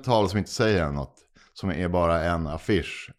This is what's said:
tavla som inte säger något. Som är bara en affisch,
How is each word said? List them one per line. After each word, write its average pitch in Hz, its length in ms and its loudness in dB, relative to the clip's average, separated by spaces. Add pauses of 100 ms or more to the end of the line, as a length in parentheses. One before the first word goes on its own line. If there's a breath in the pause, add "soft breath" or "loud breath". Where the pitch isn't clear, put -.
tavla 110 260 4
som 98 100 0
inte 92 120 -4
säger 98 400 2
något. 71 240 -6 (400 soft breath)
Som 98 160 -6
är 87 180 -2
bara 85 360 2
en 85 220 0
affisch, 80 720 -2